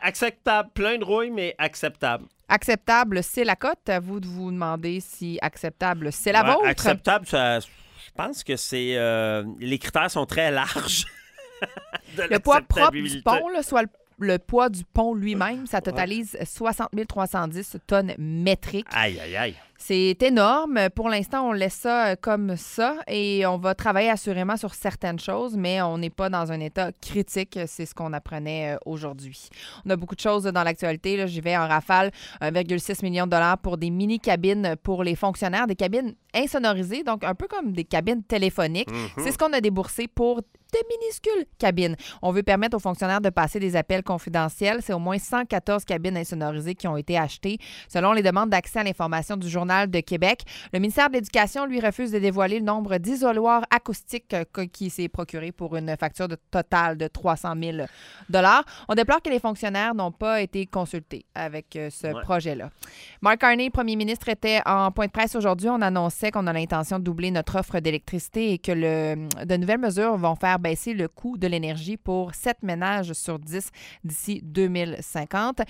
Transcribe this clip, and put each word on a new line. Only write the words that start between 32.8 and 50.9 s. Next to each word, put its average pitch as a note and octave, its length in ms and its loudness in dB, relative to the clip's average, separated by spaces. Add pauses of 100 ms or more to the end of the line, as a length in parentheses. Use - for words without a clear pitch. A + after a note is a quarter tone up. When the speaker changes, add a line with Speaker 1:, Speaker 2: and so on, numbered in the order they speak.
Speaker 2:
million F3+ 220 0
de F3 60 0
dollars E3+ 260 6
pour F3 200 -4
des E3+ 120 -2
mini-cabines G3 920 2
pour F#3 200 -2
les E3+ 120 2
fonctionnaires, G3 520 0
des G3 80 0
cabines G#3+ 400 -2 (180)
insonorisées, A3+ 720 0
donc A3 200 -2
un F#3+ 120 0
peu F#4+ 120 -8
comme E4+ 260 -4
des F3 120 -2
cabines G3+ 380 0
téléphoniques. F#3+ 680 0
Speaker 1:
Mhm. A3+ 320 -4
Speaker 2:
C'est C4+ 80 0
ce - 60 -6
qu'on D#4 160 2
a C4 80 2
déboursé G#3 460 -2
pour A#3+ 340 0 (320)
de A4+ 60 2 (200)
minuscules A4 460 -2 (120)
cabines. F3 380 2 (260)
On F3+ 100 0
veut G3 120 2
permettre G3+ 320 2
aux G#3 60 -2
fonctionnaires F#3+ 400 0
de G3 80 2
passer F3 300 2
des F#3 180 0
appels F#3 260 0
confidentiels. F3 800 -2
C'est G#3 100 -6
au F3 80 0
moins F#3 200 -2
cent B3 260 -2
quatorze G3+ 400 0
cabines F3+ 320 -2
insonorisées D#3+ 580 -4
qui - 120 -10
ont D#3 100 -2
été E3+ 200 -2
achetées, G3 420 -2 (280)
selon F#3 240 2
les G#3+ 120 4
demandes F#3+ 260 4
d'accès G3 300 2
à G#3+ 40 0
l'information E3+ 540 -2
du F3+ 100 -4
Journal F3+ 420 2
de F3+ 120 2
Québec. F3+ 400 2 (320)
Le F#3 60 0
ministère G#3+ 300 4